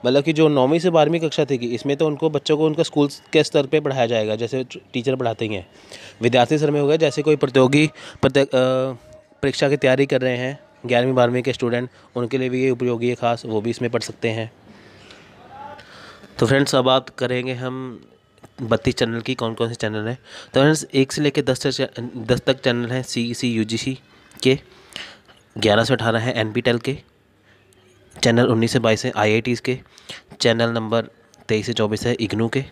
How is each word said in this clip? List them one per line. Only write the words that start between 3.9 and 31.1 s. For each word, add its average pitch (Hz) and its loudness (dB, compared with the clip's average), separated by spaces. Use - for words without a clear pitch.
जाएगा 107 0
जैसे 120 -4
ट-, - -14
टीचर 127 0
पढ़ाते 117 -2
ही 107 -4
हैं। 90 -10
विद्यार्थी 120 4
स्तर 147 2
में 147 0
हो 143 0
गया 151 4
जैसे 151 0
कोई 151 4
प्रतियोगी 135 4
प्रत्य-, 135 4
अ, - -18
परीक्षा 139 0
की 143 2
तैयारी 135 4
कर 135 0
रहे 127 -2
हैं 131 -6
ग्यारहवीं 123 2
बारहवीं 123 4
के 123 -2
स्टूडेंट, 120 -2
उनके 123 -2
लिए 127 -2
भी 127 -2
ये 131 2
उपयोगी 120 -2
है 123 0
खास, 120 -2
वो 110 -2
भी 117 -4
इसमें 117 -4
पढ़ 120 -2
सकते - -6
हैं। 110 -6
तो 117 2
फ्रेंड्स 139 0
अब 127 2
बात 131 2
करेंगे 123 -6
हम 127 -10
बत्तीस 113 0
चैनल 117 -2
की, 127 -6
कौन 113 -4
कौन 117 -2
से 117 -8
चैनल 107 -6
हैं। 123 -8
तो 131 4
फ्रेंड्स 151 4
एक 135 2
से 151 -4
लेकर 143 0
दस 127 -2
तक 135 0
चा-, 127 -6
दस 117 0
तक 131 -2
चैनल 120 -2
हैं 131 -4
सीईसी 120 -4
यूजीसी 110 -4
के, 135 4
ग्यारह 107 4
से 131 2
अठारह 113 0
हैं 120 -4
एनपीटेल 117 0
के, 135 -6
चैनल 120 4
उन्नीस 113 0
से 131 2
बाईस 110 2
हैं 127 -4
आईआईटीज़ 113 0
के, 127 -4
चैनल 117 2
नंबर 113 -2